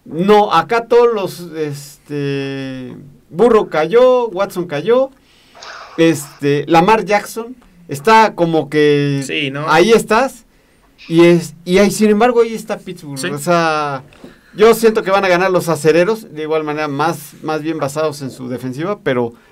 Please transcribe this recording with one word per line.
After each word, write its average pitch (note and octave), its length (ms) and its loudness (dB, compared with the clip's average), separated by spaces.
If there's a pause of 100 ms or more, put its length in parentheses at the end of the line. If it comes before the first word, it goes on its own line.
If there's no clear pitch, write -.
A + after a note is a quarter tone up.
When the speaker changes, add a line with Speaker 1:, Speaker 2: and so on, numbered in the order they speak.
Speaker 1:
No, G#3 480 2
acá A#3 340 0
todos A#3+ 260 4
los, F#3 260 -6 (160)
este, C#3 1400 -8 (340)
Burrow G#3+ 400 2
cayó, A#3 600 2
Watson F#3+ 360 -4
cayó, A3+ 440 -2 (880)
este, C#3+ 720 0
Lamar F3+ 380 2
Jackson G#3+ 500 -6 (320)
está G#3+ 480 2
como D#3+ 340 0
que C#3+ 560 2
Speaker 2:
Sí, D3+ 260 -6
¿no? D3 180 -6
Speaker 1:
ahí F3+ 220 4
estás A3+ 540 0 (640)
y E3+ 180 4
es, E3+ 300 2 (100)
y F3+ 140 2
ahí, G3+ 120 4
sin G#3+ 200 2
embargo, A#3 300 2
ahí A3+ 120 -2
está G#3+ 240 -8
Pittsburgh, D#3 420 -14
Speaker 2:
Sí. E3+ 80 -6
Speaker 1:
o D3 100 -6
sea, D3+ 640 -2 (500)
yo G#3+ 200 6
siento A3 300 2
que F3+ 80 -2
van G3 120 2
a F#3+ 60 2
ganar F3+ 200 2
los E3+ 200 0
acereros, E3 640 2
de D3+ 80 -10
igual D#3 240 -2
manera D3+ 240 -4
más, D3 520 -4
más D3+ 200 -4
bien D#3+ 180 -6
basados D3 420 -4
en B2+ 100 -10
su B2 180 -14
defensiva, C3 520 -8
pero B2 320 -4 (180)